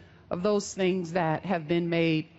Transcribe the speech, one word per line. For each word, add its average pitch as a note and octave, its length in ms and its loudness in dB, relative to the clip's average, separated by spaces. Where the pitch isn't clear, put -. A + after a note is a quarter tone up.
of F3 140 -4
those G3+ 280 0
things F#3 420 0
that D#3+ 300 0
have E3+ 240 -2
been E3+ 220 0
made E3 380 2